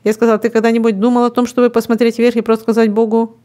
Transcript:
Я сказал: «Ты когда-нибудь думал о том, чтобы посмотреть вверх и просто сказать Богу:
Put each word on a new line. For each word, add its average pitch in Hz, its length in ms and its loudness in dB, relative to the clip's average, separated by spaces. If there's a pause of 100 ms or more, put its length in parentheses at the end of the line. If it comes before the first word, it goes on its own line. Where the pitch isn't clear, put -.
Я 208 100 0
сказал: 220 260 0
«Ты 226 120 -4
когда-нибудь 226 480 0
думал 240 260 0
о 240 60 0
том, 240 160 -2
чтобы 240 240 0
посмотреть 226 480 0
вверх 233 180 0
и 226 60 0
просто 220 220 -2
сказать 226 260 0
Богу: 226 540 -2